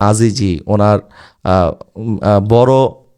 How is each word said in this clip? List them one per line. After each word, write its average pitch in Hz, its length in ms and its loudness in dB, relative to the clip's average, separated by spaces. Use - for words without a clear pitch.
আজিজি, 107 680 0
ওনার, 104 320 0
আহ, 90 280 0
উম, 110 280 -8
আহ, 101 180 2
বড় 117 320 2